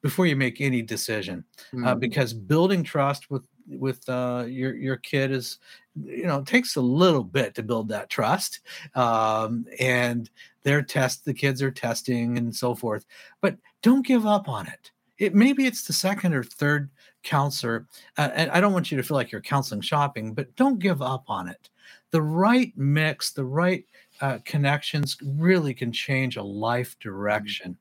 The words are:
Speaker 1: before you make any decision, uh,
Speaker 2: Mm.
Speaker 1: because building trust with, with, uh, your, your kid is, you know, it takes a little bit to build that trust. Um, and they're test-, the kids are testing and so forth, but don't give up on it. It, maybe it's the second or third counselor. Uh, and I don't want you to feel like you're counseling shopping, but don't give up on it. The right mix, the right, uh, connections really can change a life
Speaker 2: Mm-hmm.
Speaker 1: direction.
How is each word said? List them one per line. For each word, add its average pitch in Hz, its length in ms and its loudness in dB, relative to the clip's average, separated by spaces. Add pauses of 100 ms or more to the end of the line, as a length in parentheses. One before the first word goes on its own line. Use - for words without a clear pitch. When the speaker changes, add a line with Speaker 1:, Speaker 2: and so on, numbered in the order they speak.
Speaker 1:
before 180 260 2
you 151 80 2
make 135 260 0
any 131 220 2
decision, 101 600 -6 (300)
uh, 123 220 0
Speaker 2:
Mm. 120 40 -4
Speaker 1:
because 120 340 0
building 160 500 2
trust 143 480 -2
with, 135 120 -4 (240)
with, 135 420 -6
uh, 123 380 -2
your, 127 280 -4
your 135 220 -4
kid 135 340 -2
is, 127 280 -6 (420)
you 135 240 -8
know, 147 140 0
it 139 60 -8
takes 247 300 0
a 147 60 0
little 139 420 4
bit 98 320 -2
to 123 80 -6
build 110 260 -4
that 104 200 -6
trust. 131 520 -2 (340)
Um, 113 680 0 (140)
and 123 500 0 (340)
they're 143 180 4
test-, 135 440 -2
the 143 80 -2
kids 135 280 0
are 135 100 -2
testing 120 680 -2
and 117 180 -4
so 123 200 -2
forth, 107 300 -6 (360)
but - 160 0 (240)
don't 254 240 6
give 240 200 4
up 208 240 2
on 104 180 -6
it. - 240 -18 (280)
It, 190 160 2
maybe 262 300 6
it's 247 180 -2
the - 100 -6
second 190 400 0
or 131 100 0
third 147 460 -2 (340)
counselor. 135 640 -2 (300)
Uh, 147 160 2
and 160 180 0
I 175 100 6
don't 202 120 4
want 170 180 0
you 147 60 -2
to 131 60 -2
feel 151 120 -2
like 127 160 0
you're 107 100 -8
counseling 135 400 -2
shopping, 135 520 -2
but 139 220 -8
don't 262 240 2
give 175 220 0
up 131 260 -4
on - 200 -6
it. - 220 -16 (420)
The 165 100 2
right 190 560 2
mix, 147 540 0
the 139 120 -6
right, 175 420 0 (360)
uh, 131 240 -2
connections 147 760 0
really 147 520 2
can 120 180 -4
change 131 460 -2
a 101 60 -8
life 113 560 -2
Speaker 2:
Mm-hmm. 113 100 -10
Speaker 1:
direction. 101 720 -4